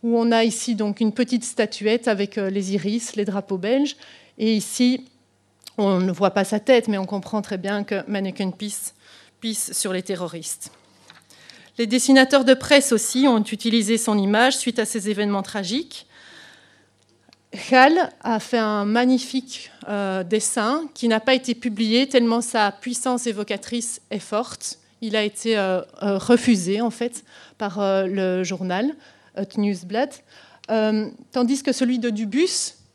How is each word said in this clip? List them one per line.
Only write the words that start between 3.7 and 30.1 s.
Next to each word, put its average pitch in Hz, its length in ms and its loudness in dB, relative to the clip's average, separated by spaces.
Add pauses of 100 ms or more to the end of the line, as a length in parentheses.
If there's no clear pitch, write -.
Et 220 160 2
ici, 247 500 0 (760)
on 196 220 2
ne 185 120 0
voit 190 200 2
pas 196 120 0
sa 208 160 -2
tête, 233 280 4
mais 202 120 -2
on 190 60 -4
comprend 202 360 -6
très 202 160 -6
bien 196 260 -4
que 196 240 -4
Manneken 190 460 -4
Pis 208 220 -10 (640)
pisse 220 340 -6
sur 185 200 -4
les 180 80 -4
terroristes. 175 680 -10 (1080)
Les 233 80 -2
dessinateurs 262 580 6
de 254 120 8
presse 277 360 4
aussi 247 360 2
ont 226 160 4
utilisé 220 560 0
son 214 180 0
image 214 400 2
suite 233 220 -4
à 220 60 -2
ces 214 260 -4
événements 202 320 -2
tragiques. 208 640 -8 (1600)
Gall 285 400 8 (120)
a 220 180 0
fait - 180 -4
un 214 260 0
magnifique, 247 840 0 (180)
euh, 196 360 -4
dessin 214 640 -2 (100)
qui 240 120 -2
n'a 220 120 4
pas 262 160 4
été 254 180 -2
publié 233 560 0
tellement 240 320 4
sa 214 300 0
puissance 247 560 -4
évocatrice 214 800 -6
est 214 80 -6
forte. - 640 -8 (220)
Il 220 140 -4
a 214 80 2
été, 214 320 -2
euh, 190 260 0 (200)
euh, 196 160 0
refusé, 214 640 2
en 240 80 0
fait, 240 340 -8 (360)
par, 202 200 -6
euh, 196 280 2
le 185 360 0
journal, 190 520 -2 (400)
Het 196 240 -8
Nieuwsblad. 202 560 -2 (560)